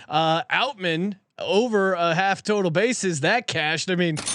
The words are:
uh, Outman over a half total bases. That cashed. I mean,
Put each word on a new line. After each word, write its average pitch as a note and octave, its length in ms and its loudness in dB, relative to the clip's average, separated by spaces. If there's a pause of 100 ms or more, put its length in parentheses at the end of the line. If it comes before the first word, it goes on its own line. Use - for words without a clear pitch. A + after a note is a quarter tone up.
uh, D#3+ 420 2
Outman F#3+ 640 -2 (240)
over G3 540 2
a E3+ 200 2
half F#3+ 300 0
total G3+ 260 0
bases. F#3 520 0
That G#3+ 260 2
cashed. D#3 420 -2
I F3+ 60 0
mean, E3+ 200 2 (180)